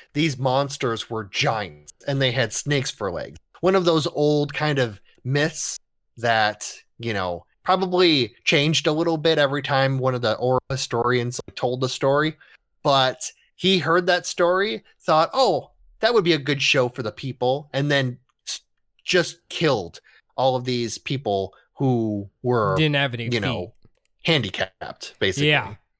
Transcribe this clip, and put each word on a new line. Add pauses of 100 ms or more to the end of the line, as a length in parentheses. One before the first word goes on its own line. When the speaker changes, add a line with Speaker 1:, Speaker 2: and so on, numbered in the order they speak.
(140)
Speaker 1:
these
monsters
were
giants (140)
and
they
had
snakes
for
legs. (240)
One
of
those
old
kind
of (220)
myths (380)
that, (240)
you
know, (180)
probably (100)
changed
a
little
bit
every
time
one
of
the
oral
historians,
like,
told
the
story. (480)
But (240)
he
heard
that
story, (180)
thought,
"Oh, (280)
that
would
be
a
good
show
for
the
people,"
and
then (300)
s-, (420)
just
killed (380)
all
of
these
people (200)
who (120)
were,
Speaker 2:
Didn't
have
any
Speaker 1:
you
know, (100)
Speaker 2:
feet. (360)
Speaker 1:
handicapped,
basically.
Speaker 2:
Yeah. (240)